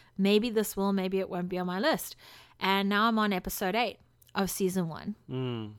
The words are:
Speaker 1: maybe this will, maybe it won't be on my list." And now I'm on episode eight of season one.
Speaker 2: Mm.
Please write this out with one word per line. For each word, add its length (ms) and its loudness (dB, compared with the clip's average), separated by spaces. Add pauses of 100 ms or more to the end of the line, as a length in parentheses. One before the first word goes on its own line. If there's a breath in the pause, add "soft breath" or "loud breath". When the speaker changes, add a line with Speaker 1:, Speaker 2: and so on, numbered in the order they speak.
(180 loud breath)
Speaker 1:
maybe 320 4
this 260 0
will, 160 0
maybe 280 0
it 100 -4
won't 200 -4
be 100 -2
on 80 -2
my 120 -4
list." 360 0 (440 loud breath)
And 300 2
now 180 4
I'm 120 2
on 120 2
episode 440 -2
eight 240 -2 (360)
of 140 0
season 400 0
one. 260 -10 (140)
Speaker 2:
Mm. 500 -4